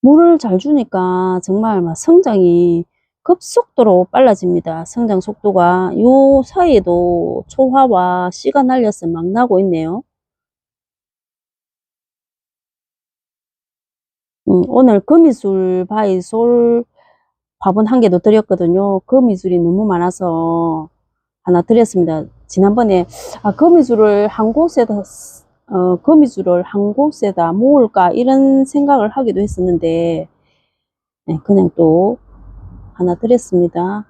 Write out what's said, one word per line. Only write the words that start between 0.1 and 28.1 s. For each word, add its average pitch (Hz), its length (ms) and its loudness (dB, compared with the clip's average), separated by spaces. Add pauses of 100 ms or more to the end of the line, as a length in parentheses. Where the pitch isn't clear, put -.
잘 190 200 -2
주니까 185 840 -2
정말 202 400 -2
막 165 140 -6
성장이 175 880 2 (440)
급속도로 220 840 0
빨라집니다. 180 760 0
성장 214 340 -4
속도가 185 800 -2
요 269 440 4
사이에도 175 1040 -2
초화와 196 840 0
씨가 - 300 -4
날려서 247 460 -2
막 165 180 -6
나고 214 340 0
있네요. 175 420 -4 (4000)
음, 180 200 2
오늘 233 320 2
거미줄 190 880 0
바이솔 233 960 0 (760)
화분 202 260 0
한 247 140 0
개도 180 200 2
드렸거든요. 196 800 0
거미줄이 190 580 0
너무 175 260 0
많아서 170 1040 -4 (540)
하나 175 200 0
드렸습니다. 180 640 0 (220)
지난번에, 196 600 0 (360)
아, 202 120 -4
거미줄을 226 720 2
한 220 240 -2
곳에다, 226 500 -2 (680)
어, 180 320 -2
거미줄을 196 600 2
한 202 320 -4
곳에다 196 580 -2
모을까 220 600 2